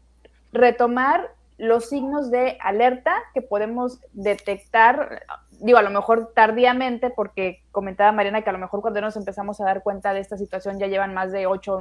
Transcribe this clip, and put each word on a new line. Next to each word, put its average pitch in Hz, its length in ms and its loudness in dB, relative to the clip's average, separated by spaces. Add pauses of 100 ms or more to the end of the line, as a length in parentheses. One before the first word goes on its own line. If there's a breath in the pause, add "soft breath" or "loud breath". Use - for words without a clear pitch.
(520)
retomar 247 800 2 (260)
los 233 320 0
signos 269 440 -4
de 254 280 0
alerta 247 540 0 (180)
que 262 100 -4
podemos 233 580 -4 (120)
detectar, 214 1120 0 (380)
digo, 233 180 8
a 208 40 8
lo 202 80 0
mejor 226 440 0
tardíamente, 247 760 2
porque 196 600 -6
comentaba 202 400 2
Mariana 214 320 0
que 214 80 -2
a - 20 -4
lo 185 60 -6
mejor 185 220 -8
cuando 214 220 -4
nos 214 140 -6
empezamos 202 440 -10
a 202 60 -2
dar 190 180 -2
cuenta 196 300 -4
de 196 40 -4
esta 196 180 -10
situación 196 440 -8
ya 196 80 -2
llevan 196 260 -4
más 185 160 -4
de 190 160 -4
ocho 190 340 -4